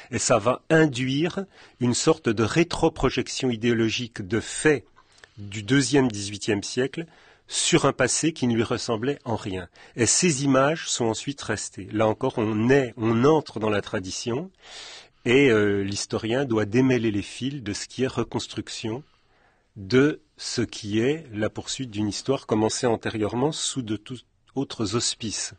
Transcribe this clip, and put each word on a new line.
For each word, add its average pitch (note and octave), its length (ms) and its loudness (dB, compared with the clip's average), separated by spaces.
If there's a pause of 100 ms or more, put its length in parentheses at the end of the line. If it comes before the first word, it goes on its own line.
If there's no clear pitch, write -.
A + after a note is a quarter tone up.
(120)
et A#2 80 -2
ça B2+ 180 4
va A2+ 320 0
induire D#3 760 2 (340)
une A#2+ 160 2
sorte - 340 2
de A2 140 2
rétroprojection C3+ 1080 0
idéologique A2+ 720 0
de G#2 180 -2
fait - 460 0 (540)
du G#2 240 -12
deuxième C3 480 4
dix-huitième G2+ 500 -4
siècle C3+ 460 -4 (400)
sur - 380 2
un C3+ 80 4
passé C#3 400 0
qui - 120 -4
ne A#2+ 80 2
lui A2+ 80 2
ressemblait A#2 640 -2
en A2 120 -2
rien. F#2 320 -8 (260)
Et A#2 100 2
ces C#3+ 380 2
images C#3 440 2
sont - 180 -2
ensuite A2+ 360 -4
restées. - 500 -8
Là G#2+ 140 2
encore, A2 320 0
on A2 320 0
est, C3 260 4
on A#2 300 2
entre D3 340 2
dans G#2+ 120 0
la G2+ 100 0
tradition, A#2 680 -6 (760)
et, C3+ 240 6
euh, G#2 320 4
l'historien A2 640 -2
doit A2 200 0
démêler A#2+ 440 4
les G2+ 140 -2
fils C#3 400 -8
de G2+ 100 -4
ce - 140 -8
qui - 160 -4
est C3 40 0
reconstruction - 920 -6 (760)
de B2+ 420 2 (160)
ce - 260 -6
qui G#2 380 -4
est D3 320 0
la G#2+ 180 -2
poursuite B2 400 -8
d'une G#2+ 200 -2
histoire - 360 -4
commencée A2 420 2
antérieurement A2 640 0
sous - 280 -4
de G#2+ 140 -4
tout B2 220 -10 (360)
autres A#2 420 -4
auspices - 640 -4